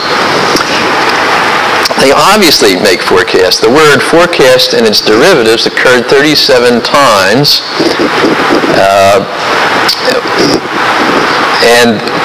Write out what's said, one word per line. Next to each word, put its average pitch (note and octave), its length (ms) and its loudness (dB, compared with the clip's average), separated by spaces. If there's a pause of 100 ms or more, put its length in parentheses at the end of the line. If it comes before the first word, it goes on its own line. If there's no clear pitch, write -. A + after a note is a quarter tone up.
(2000)
They C3+ 100 2
obviously D3 720 2
make F#2 200 0
forecasts. F#2 600 0
The D3 80 2
word C#3+ 320 4
forecast D3+ 720 2
and A#2 140 2
its G#2 140 0
derivatives A#2 640 2
occurred B2 420 0
thirty-seven C3+ 720 2
times, A#2+ 800 2 (1200)
uh, G2 400 4 (2500)
and A#2 400 2 (240)